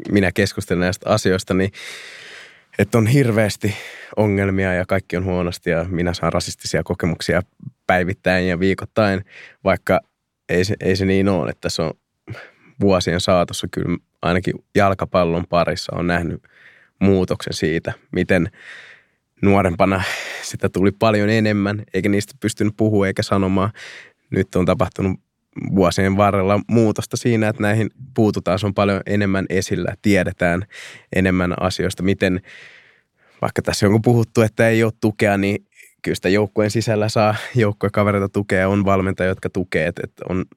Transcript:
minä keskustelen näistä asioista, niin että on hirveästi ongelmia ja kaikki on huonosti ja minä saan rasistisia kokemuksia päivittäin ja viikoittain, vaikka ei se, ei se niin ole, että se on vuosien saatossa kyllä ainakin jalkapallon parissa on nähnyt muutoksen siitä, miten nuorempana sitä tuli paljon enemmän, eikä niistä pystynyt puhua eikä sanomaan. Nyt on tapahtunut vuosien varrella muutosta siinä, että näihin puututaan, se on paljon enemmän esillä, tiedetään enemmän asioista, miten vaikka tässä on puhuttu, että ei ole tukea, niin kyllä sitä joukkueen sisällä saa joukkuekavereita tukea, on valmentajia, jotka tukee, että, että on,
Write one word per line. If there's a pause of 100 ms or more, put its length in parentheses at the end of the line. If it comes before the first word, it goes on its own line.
(120)
minä
keskustelen
näistä
asioista,
niin (1080)
että
on
hirveästi (400)
ongelmia
ja
kaikki
on
huonosti
ja
minä
saan
rasistisia
kokemuksia (460)
päivittäin
ja
viikoittain, (380)
vaikka (500)
ei
se,
ei
se
niin
ole,
että
se
on (840)
vuosien
saatossa
kyllä (240)
ainakin (220)
jalkapallon
parissa
on
nähnyt (560)
muutoksen
siitä, (180)
miten (920)
nuorempana (380)
sitä
tuli
paljon
enemmän, (100)
eikä
niistä
pystynyt
puhua
eikä
sanomaan. (580)
Nyt
on
tapahtunut (560)
vuosien
varrella
muutosta
siinä,
että
näihin (240)
puututaan,
se
on
paljon
enemmän
esillä,
tiedetään (500)
enemmän
asioista,
miten (1000)
vaikka
tässä
on
puhuttu,
että
ei
ole
tukea,
niin (400)
kyllä
sitä
joukkueen
sisällä
saa (200)
joukkuekavereita
tukea,
on
valmentajia,
jotka
tukee,
että,
että
on, (120)